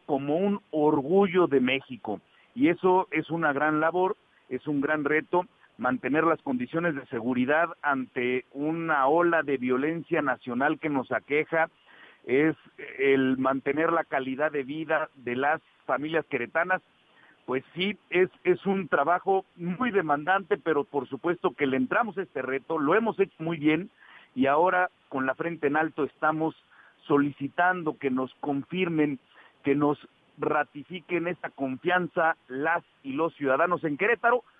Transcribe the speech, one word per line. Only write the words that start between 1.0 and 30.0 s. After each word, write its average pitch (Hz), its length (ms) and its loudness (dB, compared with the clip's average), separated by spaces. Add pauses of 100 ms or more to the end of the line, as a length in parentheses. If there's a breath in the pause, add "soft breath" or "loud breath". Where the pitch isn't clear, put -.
de 135 120 4
México. 123 600 -2 (340 soft breath)
Y 135 140 4
eso 185 420 2
es 156 180 -4
una 160 240 0
gran 151 280 0
labor, 180 360 0 (320 soft breath)
es 127 180 -8
un 147 140 -2
gran 147 240 -2
reto, 156 400 0 (320 soft breath)
mantener 135 480 0
las 160 160 2
condiciones 143 540 -4
de 135 120 -8
seguridad 127 640 0 (140)
ante 127 720 -2
una 151 560 -2
ola 170 340 2
de 139 160 -2
violencia 147 640 -2
nacional 131 560 -2
que 156 100 -6
nos 135 240 -4
aqueja, 156 560 -2 (560 loud breath)
es 147 320 2 (420)
el 135 380 2
mantener 139 560 0
la 165 120 2
calidad 135 480 -4
de 147 100 -4
vida 151 540 -4
de 120 200 -6
las 147 240 0 (240)
familias 151 460 -2
queretanas. 175 500 -2 (640 soft breath)
Pues 131 180 -4 (120)
sí, 196 240 -4 (100)
es, 180 220 2 (120)
es 180 220 0
un 190 240 0
trabajo 180 560 0 (120)
muy 180 340 -4
demandante, 170 640 0
pero 147 280 0
por 131 240 -4
supuesto 165 420 -2
que 143 160 -2
le 131 100 0
entramos 175 400 -2
a 190 60 -4
este 139 180 -8
reto, 135 380 -4
lo 151 160 2
hemos 214 260 2
hecho - 180 -2
muy 160 200 -4
bien, 156 320 2 (440 loud breath)
y 127 120 2
ahora 180 420 4 (220)
con 131 160 -2
la 131 80 0
frente 160 320 -4
en 143 100 2
alto 156 280 0
estamos 156 520 -2 (500 soft breath)
solicitando 151 920 0
que 139 120 -2
nos 127 260 -2
confirmen, 151 840 -2 (420 soft breath)
que 139 120 2
nos 147 240 2 (400)